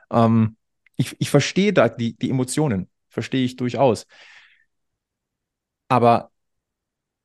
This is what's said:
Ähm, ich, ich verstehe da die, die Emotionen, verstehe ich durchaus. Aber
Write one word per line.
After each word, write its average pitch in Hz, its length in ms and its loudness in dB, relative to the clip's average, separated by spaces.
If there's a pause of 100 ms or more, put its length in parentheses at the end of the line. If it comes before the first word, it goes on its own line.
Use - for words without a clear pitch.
(100)
Ähm, 113 460 2 (400)
ich, - 220 -6
ich - 120 -4
verstehe 185 420 2
da 120 160 2
die, 117 260 -6
die - 140 -6
Emotionen, 127 640 -4 (180)
verstehe 127 360 -4
ich 123 120 -6
durchaus. 123 500 -2 (1800)
Aber 117 420 2 (960)